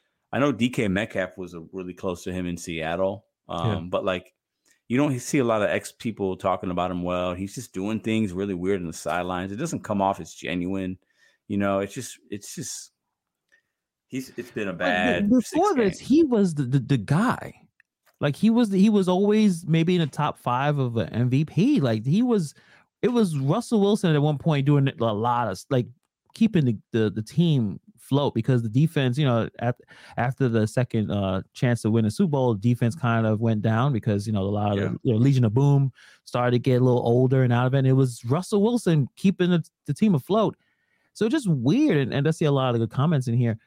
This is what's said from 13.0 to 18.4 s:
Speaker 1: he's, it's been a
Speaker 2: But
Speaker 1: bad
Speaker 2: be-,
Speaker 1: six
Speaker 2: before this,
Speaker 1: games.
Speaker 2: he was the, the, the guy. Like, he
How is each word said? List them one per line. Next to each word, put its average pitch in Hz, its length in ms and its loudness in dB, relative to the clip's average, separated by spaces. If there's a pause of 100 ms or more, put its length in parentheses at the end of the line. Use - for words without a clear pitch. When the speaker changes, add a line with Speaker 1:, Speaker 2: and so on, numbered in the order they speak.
Speaker 1:
he's, 131 300 -10
it's - 140 -12
been 107 160 -6
a 92 60 -6
Speaker 2:
But 82 60 -10
Speaker 1:
bad 90 500 2
Speaker 2:
be-, 247 60 4
Speaker 1:
six 247 160 0
Speaker 2:
before 370 240 2
this, 208 220 0
Speaker 1:
games. - 100 -18
Speaker 2:
he 311 160 6
was 202 320 2
the, 147 80 -2
the, 131 160 0
the 131 180 0
guy. 156 560 -2 (640)
Like, 143 160 -2
he 214 140 2